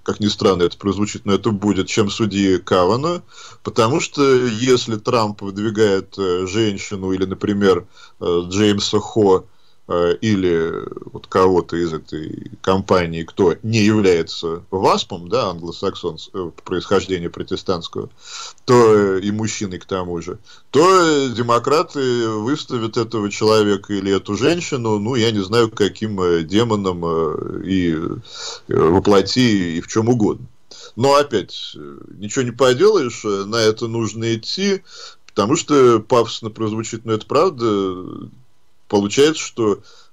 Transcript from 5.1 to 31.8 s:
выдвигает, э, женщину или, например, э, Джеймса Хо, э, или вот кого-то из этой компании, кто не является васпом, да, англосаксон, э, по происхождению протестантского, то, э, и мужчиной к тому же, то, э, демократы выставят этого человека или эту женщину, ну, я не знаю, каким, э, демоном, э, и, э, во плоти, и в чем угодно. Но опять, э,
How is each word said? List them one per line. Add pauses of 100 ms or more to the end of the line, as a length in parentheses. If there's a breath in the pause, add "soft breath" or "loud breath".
выдвигает,
э,
женщину
или,
например, (360 loud breath)
э,
Джеймса
Хо, (480)
э,
или (280)
вот
кого-то
из
этой (100)
компании,
кто
не
является
васпом,
да,
англосаксон, (120)
э,
по
происхождению
протестантского, (540 loud breath)
то, (180)
э,
и
мужчиной
к
тому
же, (320 soft breath)
то,
э,
демократы
выставят
этого
человека
или
эту
женщину,
ну,
я
не
знаю,
каким,
э,
демоном,
э,
и,
э, (680 loud breath)
во
плоти,
и
в
чем
угодно. (520 loud breath)
Но
опять,
э, (220)